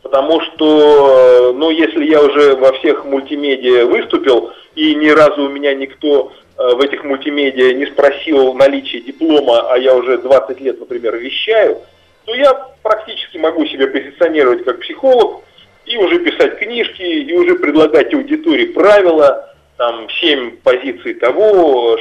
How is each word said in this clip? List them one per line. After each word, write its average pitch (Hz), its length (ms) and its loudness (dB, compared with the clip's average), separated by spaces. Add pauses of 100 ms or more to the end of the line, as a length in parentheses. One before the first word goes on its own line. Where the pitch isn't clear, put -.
потому 151 380 0
что, 139 1080 4
э, 123 40 0
ну, 151 160 -2
если 160 360 -2
я 151 160 2
уже 143 340 4
во 131 180 4
всех - 300 -2
мультимедиа 135 800 -2
выступил, - 640 -2 (240)
и 156 200 -2
ни 151 140 0
разу 147 340 2
у 139 60 -4
меня 143 240 -4
никто, 135 580 -2 (260)
э, 123 180 0
в 123 40 -8
этих 139 240 -2
мультимедиа 135 720 -2
не 139 140 -4
спросил 139 680 0
наличие 135 480 0
диплома, 135 680 0
а 123 60 2
я 131 160 2
уже 123 240 0
двадцать 131 440 0
лет, 127 180 -6
например, 117 380 -8
вещаю, 165 640 -2 (440)
то 226 80 -10
я 262 200 2 (280)
практически 214 560 -6
могу 160 280 -2
себя 135 220 -2
позиционировать 139 760 -2
как 123 160 -6
психолог, - 640 -2 (420)
и 233 120 -8
уже 220 220 0
писать - 400 -2
книжки, 226 420 -8
и 160 360 -6
уже 175 180 2
предлагать 151 580 0
аудитории 143 540 -2
правила, 165 840 2 (240)
там, 117 320 -6 (120)
семь 135 300 -4 (120)
позиций 127 520 -4
того, 139 840 2